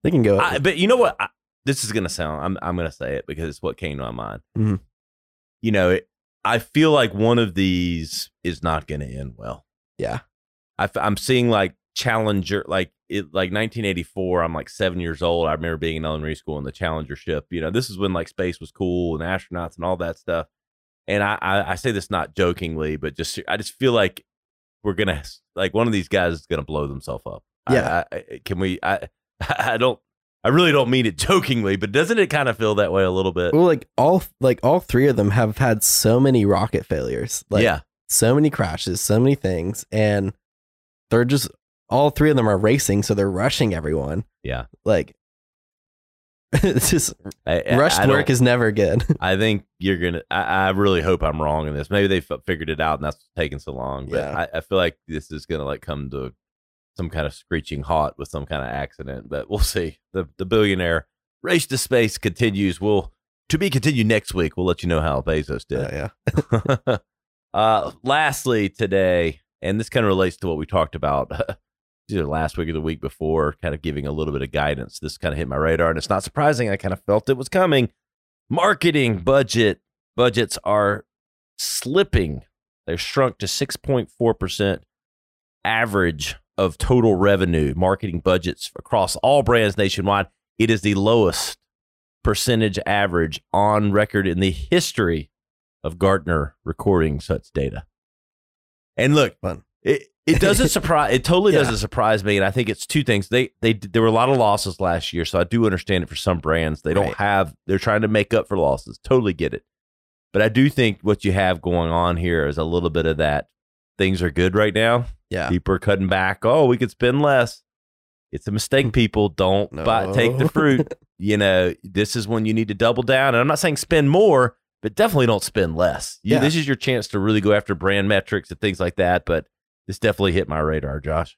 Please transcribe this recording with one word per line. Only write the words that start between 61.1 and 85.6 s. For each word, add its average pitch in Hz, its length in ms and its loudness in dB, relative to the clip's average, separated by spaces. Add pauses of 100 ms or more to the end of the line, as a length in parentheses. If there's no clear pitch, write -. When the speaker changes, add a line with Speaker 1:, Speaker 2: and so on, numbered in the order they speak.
Speaker 2:
race 175 240 0
to 131 120 -4
space 120 380 0
continues. 98 640 -2
We'll, 101 320 0 (360)
to 160 100 0
be 196 100 0
continued 131 380 2
next 107 280 0
week. 85 220 -2
We'll 90 100 -2
let 87 160 0
you 90 60 -4
know 80 140 2
how 69 180 0
Bezos 76 460 -4
did. - 120 -4 (140)
Speaker 1:
Oh, 69 180 -8 (800)
yeah. 113 140 0
Speaker 2:
<laughs> - 60 -20 (460)
Uh, 107 360 2 (120)
lastly 127 680 0
today, 90 720 0 (220)
and 98 180 -4
this 110 80 -8
kinda 117 180 0
relates 92 300 2
to 98 100 -8
what 82 120 -2
we 78 80 -6
talked 82 280 0
about 71 360 -2 (500)
<laughs> - 300 -20
either 87 160 -2
last 78 320 -4
week 82 100 -4
or 82 60 -6
the 78 80 -4
week 80 180 -4
before, 78 640 -2
kind 76 120 -4
of 76 60 -10
giving 73 260 -6
a 71 60 -6
little 76 220 -4
bit 67 80 -4
of 67 100 -8
guidance. 71 460 -4
This - 180 -12
kinda 76 220 -4
hit 76 100 -4
my 65 80 -6
radar, 82 320 2
and 82 80 0
it's - 140 -8
not 98 120 0
surprising. 123 460 -2
I 98 80 -2
kinda 95 200 -6
felt 107 340 -2
it 131 80 2
was 131 100 -10
coming. 156 420 2 (600)
Marketing 147 720 2
budget, 113 600 2 (360)
budgets 117 480 2
are 101 420 0 (500)
slipping. 104 840 -2 (440)
They're 85 120 -4
shrunk 131 400 -2
to 101 100 -6
six - 280 -4
point 127 340 -2
four 117 240 0
percent 98 500 -4 (800)